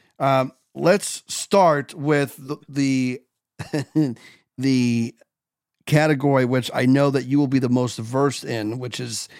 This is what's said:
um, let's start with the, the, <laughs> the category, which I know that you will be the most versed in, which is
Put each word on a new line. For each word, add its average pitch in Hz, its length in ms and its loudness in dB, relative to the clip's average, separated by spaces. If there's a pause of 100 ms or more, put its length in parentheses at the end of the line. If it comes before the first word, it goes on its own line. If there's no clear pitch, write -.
(200)
um, 135 340 0 (200)
let's 165 540 0
start 160 640 2
with 143 440 -2 (320)
the, 131 500 0 (540)
the, 147 420 -2 (180)
<laughs> - 240 -20
the 123 580 0 (720)
category, 143 600 2
which 123 280 -2
I 127 120 0
know 139 240 4
that 131 160 -2
you 135 140 2
will 143 80 2
be 131 120 0
the 123 80 0
most 123 300 0
versed 127 480 -2
in, 113 340 -6
which 123 200 -10
is 117 280 -10 (120)